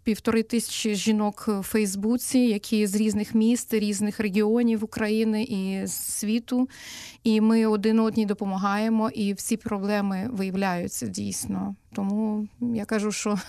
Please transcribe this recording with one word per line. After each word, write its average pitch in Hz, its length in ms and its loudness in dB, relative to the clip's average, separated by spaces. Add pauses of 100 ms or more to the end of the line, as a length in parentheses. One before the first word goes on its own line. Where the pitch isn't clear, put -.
півтори 220 400 2
тисячі 226 520 -2
жінок 208 520 0
в 202 140 0
Фейсбуці, 220 800 0
які 214 480 2
з 190 80 -2
різних 214 400 0
міст, 226 380 2
різних 208 460 0
регіонів 214 640 2
України 220 600 0
і 190 440 -4
з - 320 -6
світу. 240 500 0 (540)
І 220 180 4
ми 226 240 6
один 220 340 2
одній 220 260 2
допомагаємо, 208 840 0
і 202 240 -2
всі 214 240 -4
проблеми 202 760 -2
виявляються 190 760 -2
дійсно. 196 680 -6 (200)
Тому 208 520 -2 (140)
я 226 240 -2
кажу, 214 260 0
що 208 380 -2